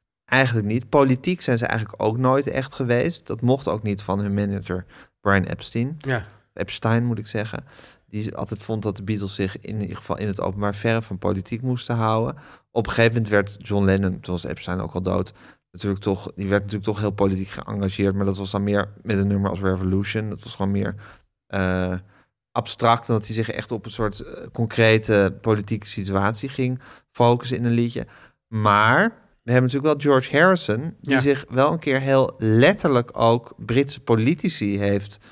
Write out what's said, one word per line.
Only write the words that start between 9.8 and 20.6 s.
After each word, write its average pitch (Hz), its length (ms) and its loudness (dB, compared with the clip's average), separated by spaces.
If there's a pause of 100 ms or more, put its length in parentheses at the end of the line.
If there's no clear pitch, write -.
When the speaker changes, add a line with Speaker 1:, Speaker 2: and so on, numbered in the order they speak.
Speaker 1:
ieder 101 160 -6
geval - 220 -6
in 107 80 -4
het 98 140 -4
openbaar 101 340 -2
verre 113 280 0
van 95 160 -8
politiek 98 440 -4
moesten 123 320 -4
houden. 113 400 0 (360)
Op 117 160 0
een - 60 -6
gegeven 117 200 6
moment 113 200 0
werd 101 280 2
John 101 240 0
Lennon, 95 360 2
toen 90 140 -6
was 87 100 -6
Epstein 92 360 -6
ook - 140 -6
al 92 80 -2
dood, 95 300 -2 (380)
natuurlijk 101 320 -4
toch, 98 320 -4
die 98 140 -8
werd 101 120 4
natuurlijk 101 300 -6
toch 101 100 -4
heel 107 100 0
politiek 95 380 0
geëngageerd, 98 680 -2
maar 98 100 -2
dat 98 140 -2
was 98 120 -8
dan 101 140 -2
meer 101 240 0 (140)
met 104 160 -2
een 98 80 2
nummer 101 240 0
als 95 100 -4
Revolution. 95 680 -2
Dat - 140 -10
was - 120 -16
gewoon 98 160 -2